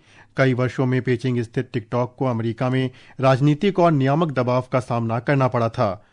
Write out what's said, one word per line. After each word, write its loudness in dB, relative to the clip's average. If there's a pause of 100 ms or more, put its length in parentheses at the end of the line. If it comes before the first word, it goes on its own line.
(360)
कई 2
वर्षों -2
में 0
पेचिंग -2
स्थित -6
TikTok -4 (100)
को -2
अमेरिका -2
में 0 (300)
राजनीतिक 2
और 4
नियामक 2
दबाव 0
का 2
सामना -4
करना 2
पड़ा 0
था। -2